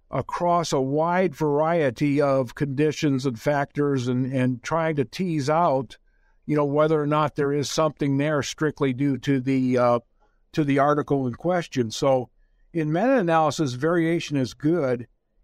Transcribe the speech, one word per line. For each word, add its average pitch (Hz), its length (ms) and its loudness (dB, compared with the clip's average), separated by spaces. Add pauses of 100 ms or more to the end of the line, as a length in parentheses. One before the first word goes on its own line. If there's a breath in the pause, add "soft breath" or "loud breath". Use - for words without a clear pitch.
(120)
across 170 600 -2
a 143 80 2
wide 160 520 0
variety 147 880 0
of 135 340 0
conditions 143 720 -2
and 120 140 -2
factors 143 680 -2
and, 127 260 -2
and 127 280 0
trying 160 340 -2
to 139 100 0
tease 156 440 -4
out, 151 480 0 (480)
you 151 100 -2
know, 147 100 2
whether 151 360 2
or 147 60 -2
not 151 280 0
there 143 180 0
is 143 180 -2
something 147 460 0
there 147 260 0
strictly 143 480 -2
due 135 260 -2
to 135 220 0
the, 127 380 0
uh, 120 220 4 (520)
to 156 140 0
the 139 140 2
article 143 480 2
in 120 60 -4
question. 156 580 -2
So 131 380 0 (440)
in 156 180 -2
meta-analysis, 165 800 2
variation 160 640 0
is 131 180 -2
good. 139 540 -2 (360)